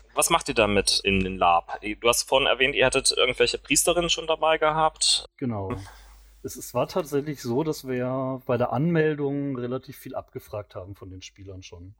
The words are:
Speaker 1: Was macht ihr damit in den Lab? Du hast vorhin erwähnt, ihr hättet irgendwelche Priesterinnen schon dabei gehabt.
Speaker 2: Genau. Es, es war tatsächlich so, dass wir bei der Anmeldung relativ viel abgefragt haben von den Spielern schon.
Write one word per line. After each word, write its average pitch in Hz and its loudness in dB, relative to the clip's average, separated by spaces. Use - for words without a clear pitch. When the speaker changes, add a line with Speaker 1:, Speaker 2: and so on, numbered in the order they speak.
Speaker 1:
Was 151 2
macht 165 2
ihr 127 -4
damit 104 2
in 98 2
den 92 -4
Lab? 87 2
Du 107 -4
hast - 2
vorhin 135 2
erwähnt, 127 2
ihr 107 4
hättet 131 2
irgendwelche 123 2
Priesterinnen 170 2
schon 160 -4
dabei 160 2
gehabt. 156 2
Speaker 2:
Genau. 104 -4
Es, 113 -10
es - -12
war 131 0
tatsächlich 147 -4
so, 127 0
dass 151 -6
wir 131 -4
bei 123 2
der 120 0
Anmeldung 143 0
relativ 123 -6
viel 131 -12
abgefragt - -10
haben 98 -12
von 95 -16
den 92 -14
Spielern 95 -16
schon. 90 -18